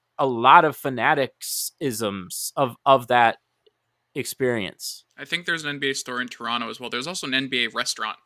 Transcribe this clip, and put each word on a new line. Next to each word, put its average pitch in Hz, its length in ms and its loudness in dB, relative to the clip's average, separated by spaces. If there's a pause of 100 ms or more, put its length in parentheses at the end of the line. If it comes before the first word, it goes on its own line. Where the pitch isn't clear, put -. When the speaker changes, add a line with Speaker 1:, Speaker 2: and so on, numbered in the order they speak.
(200)
Speaker 1:
a 143 80 2
lot 131 360 8
of 147 140 0
Fanatics-isms 123 1800 -4
of, 127 200 0 (100)
of 131 220 6
that 120 320 4 (760)
experience. 120 920 -6 (120)
Speaker 2:
I 139 80 -16
think 170 220 -8
there's 165 160 -4
an 147 60 -6
N 143 100 -8
B 139 100 -2
A 135 60 -4
store 127 260 -8
in 123 60 -8
Toronto 117 420 -6
as 110 100 -12
well. 120 120 -10
There's 123 160 -6
also 175 180 -8
an 135 80 -4
N 135 140 -2
B 123 180 -2
A 113 40 -6
restaurant 110 560 -6